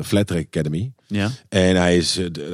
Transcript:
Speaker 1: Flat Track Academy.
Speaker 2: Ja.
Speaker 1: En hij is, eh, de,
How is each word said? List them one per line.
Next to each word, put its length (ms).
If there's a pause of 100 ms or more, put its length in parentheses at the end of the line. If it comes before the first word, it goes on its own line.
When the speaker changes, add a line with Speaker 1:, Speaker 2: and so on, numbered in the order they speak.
Speaker 1:
Flat 240
Track 200
Academy. 460 (140)
Speaker 2:
Ja. 240 (180)
Speaker 1:
En 280
hij 200
is, 220
eh, 140
de, 220